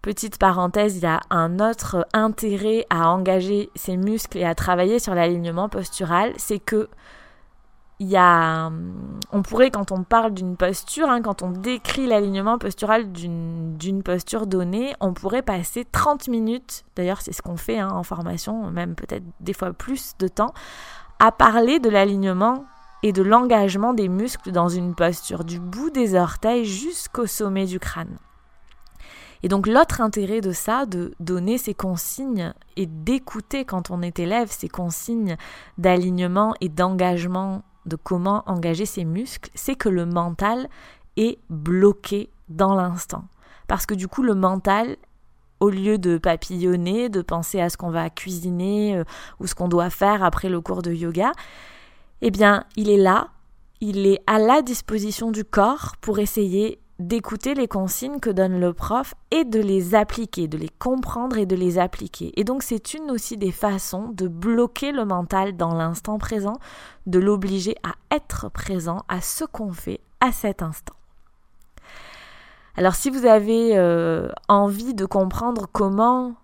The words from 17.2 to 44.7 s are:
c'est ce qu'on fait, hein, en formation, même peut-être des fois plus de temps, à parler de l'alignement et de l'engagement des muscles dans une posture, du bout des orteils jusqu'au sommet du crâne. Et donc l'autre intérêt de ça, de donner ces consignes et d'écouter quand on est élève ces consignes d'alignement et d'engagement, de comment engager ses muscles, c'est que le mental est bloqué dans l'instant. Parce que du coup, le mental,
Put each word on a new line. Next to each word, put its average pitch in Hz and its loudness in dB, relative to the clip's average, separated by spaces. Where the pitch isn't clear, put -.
c'est - -10
ce - -10
qu'on 175 -8
fait, 226 -4
hein, 196 -2
en 180 -4
formation, 180 -6
même 175 -4
peut-être - -8
des 175 -6
fois 180 -6
plus - -8
de 190 0
temps, 208 0
à 220 8
parler 233 4
de 240 2
l'alignement 202 2
et 208 4
de 190 2
l'engagement 220 4
des 202 0
muscles 190 -4
dans 175 2
une 175 -2
posture, 170 -2
du 175 -8
bout 214 -6
des 233 2
orteils 220 2
jusqu'au 233 -6
sommet 190 -2
du 185 -4
crâne. - -10
Et 180 0
donc 196 2
l'autre 262 4
intérêt 214 0
de 190 -2
ça, 233 -2
de 180 -6
donner 180 -2
ces 208 -6
consignes 190 -4
et 185 -2
d'écouter 226 -4
quand 185 -6
on 175 -4
est 175 -6
élève 202 0
ces - -10
consignes 185 -4
d'alignement 180 2
et 185 -2
d'engagement, 180 0
de 160 -6
comment 190 0
engager 175 -2
ses 185 -6
muscles, 180 -6
c'est - -4
que 220 0
le 175 0
mental 180 -2
est 226 2
bloqué 185 2
dans 190 2
l'instant. 180 -2
Parce - -2
que - -4
du 185 -4
coup, - -2
le 226 4
mental, 196 2